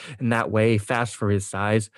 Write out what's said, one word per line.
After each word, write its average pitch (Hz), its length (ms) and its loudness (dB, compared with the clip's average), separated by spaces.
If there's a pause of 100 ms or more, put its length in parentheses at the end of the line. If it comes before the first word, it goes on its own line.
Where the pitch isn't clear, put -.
(200)
in 123 80 -2
that 113 240 0
way, 110 260 4
fast 117 380 -2
for 104 140 0
his 98 140 0
size, 104 540 -2